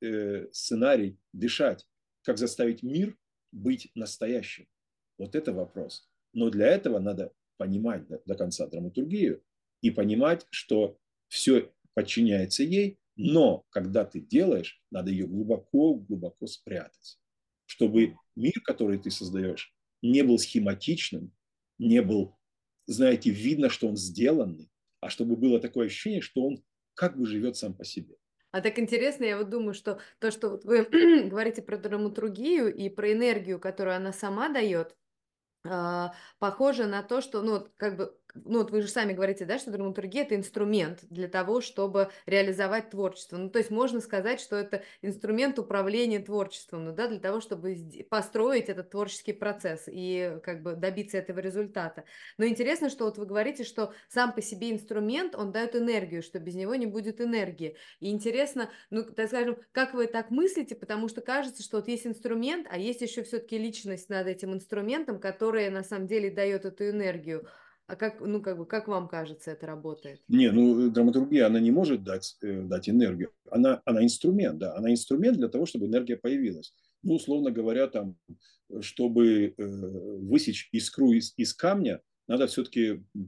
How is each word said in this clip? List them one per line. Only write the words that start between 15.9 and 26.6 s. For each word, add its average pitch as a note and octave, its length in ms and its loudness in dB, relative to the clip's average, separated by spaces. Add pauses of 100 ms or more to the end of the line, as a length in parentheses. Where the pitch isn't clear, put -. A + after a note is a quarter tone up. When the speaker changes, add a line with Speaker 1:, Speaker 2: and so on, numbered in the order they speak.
Speaker 1:
спрятать, - 720 -12 (480)
чтобы A2+ 500 4 (200)
мир, C3 280 0
который G#2 340 -2
ты G2 120 -6
создаешь, F#2 640 -6 (280)
не B2+ 200 6
был A#2+ 160 6
схематичным, G#2 920 -2 (460)
не A#2 240 6
был, G2+ 340 0 (500)
знаете, A3+ 440 4
видно, B2 400 2
что - 180 -2
он G#2 80 -2
сделанный, F#2+ 720 0 (300)
а E2 100 -8
чтобы A#2 260 -2
было A#2+ 240 4
такое A#2+ 260 -2
ощущение, G3 360 -4
что - 240 -2
он - 160 -4 (320)